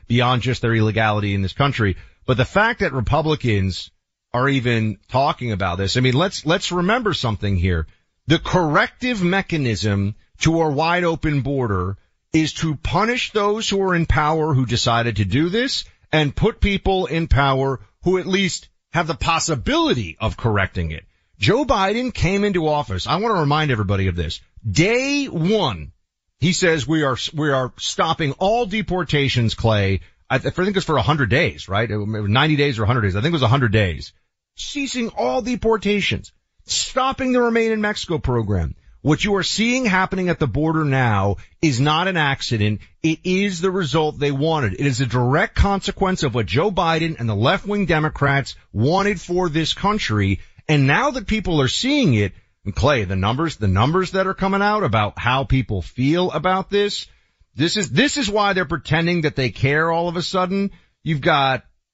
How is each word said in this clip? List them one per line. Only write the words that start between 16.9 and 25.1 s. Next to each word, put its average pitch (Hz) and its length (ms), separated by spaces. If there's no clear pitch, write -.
in 165 200
power 135 520
who 185 160
at 175 80
least 190 420
have - 160
the 160 80
possibility 165 1040
of 107 180
correcting 95 540
it. 76 140
Joe 247 280
Biden 226 480
came 302 300
into 175 240
office. 143 380
I 143 120
want 220 180
to 170 60
remind 151 280
everybody 101 380
of 87 80
this. 82 260
Day 254 580